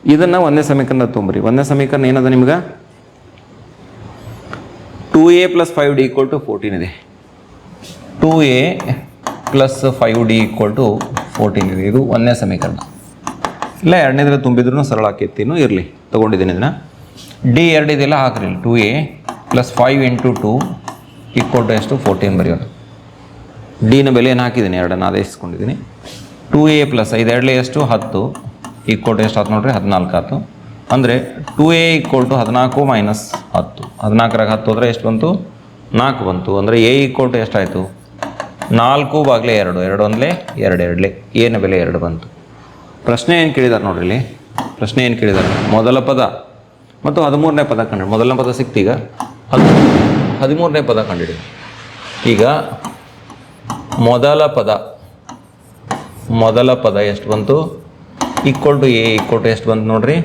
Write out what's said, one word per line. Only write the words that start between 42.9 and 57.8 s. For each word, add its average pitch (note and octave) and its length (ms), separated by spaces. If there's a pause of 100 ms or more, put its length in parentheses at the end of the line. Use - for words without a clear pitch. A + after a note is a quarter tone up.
ಪ್ರಶ್ನೆ A#2+ 360
ಏನು D#3 140
ಕೇಳಿದಾರೆ A#2+ 320
ನೋಡ್ರಿ F2 180
ಇಲ್ಲಿ. G#2+ 120 (600)
ಪ್ರಶ್ನೆ G#2+ 280
ಏನು A#2 140
ಕೇಳಿದಾರೆ? F#2+ 300 (260)
ಮೊದಲ B2 220 (100)
ಪದ C3 120 (840)
ಮತ್ತು D3+ 200
ಹದಿಮೂರನೇ D3 440
ಪದ A2+ 200
ಕಂಡು, F#2+ 240
ಮೊದಲನೇ A#2+ 280
ಪದ B2 160
ಸಿಕ್ತೀಗ, A2+ 320 (640)
ಹದ್-, - 180 (720)
ಹದಿಮೂರನೇ D3+ 480
ಪದ A2 180
ಕಂಡಿಡಿ. E2+ 280 (960)
ಈಗ G#2+ 120 (1600)
ಮೊದಲ C#3+ 380 (120)
ಪದ, G#2+ 120 (1700)
ಮೊದಲ A#2+ 320 (100)
ಪದ G2+ 120 (160)
ಎಷ್ಟು G2+ 200
ಬಂತು? G#2+ 240 (920)